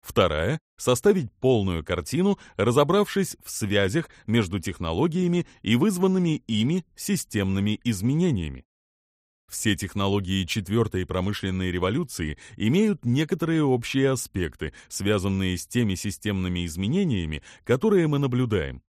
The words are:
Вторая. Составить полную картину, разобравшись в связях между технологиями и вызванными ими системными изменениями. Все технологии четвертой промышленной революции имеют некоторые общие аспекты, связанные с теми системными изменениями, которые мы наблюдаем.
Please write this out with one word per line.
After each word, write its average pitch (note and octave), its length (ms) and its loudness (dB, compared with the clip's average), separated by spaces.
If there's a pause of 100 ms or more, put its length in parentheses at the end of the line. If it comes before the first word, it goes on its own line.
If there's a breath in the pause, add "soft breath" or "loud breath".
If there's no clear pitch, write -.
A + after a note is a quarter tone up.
Вторая. F2+ 580 0 (180)
Составить D#3 540 2
полную G2 540 0
картину, D3+ 540 -2 (180 loud breath)
разобравшись D3 840 2
в - 80 -14
связях G2+ 580 0 (160 loud breath)
между G#2 340 0
технологиями D#3 880 -2 (160 soft breath)
и A2 140 2
вызванными F3+ 720 2
ими B2 360 0 (120)
системными G2+ 880 -2
изменениями. A2 800 0 (840)
Все - 280 0
технологии G2 680 -2
четвертой G2+ 600 -2
промышленной F#2 640 -2
революции F2+ 680 -4 (180 loud breath)
имеют F#3 480 2
некоторые D#3 580 0
общие C3+ 460 2
аспекты, F2 640 -4 (140 loud breath)
связанные F#2+ 680 0
с - 120 -8
теми A2+ 260 0
системными F#2 720 -4
изменениями, F#2+ 760 -2 (200 loud breath)
которые E3+ 440 2
мы D3 100 2
наблюдаем. A#2 640 -2 (120)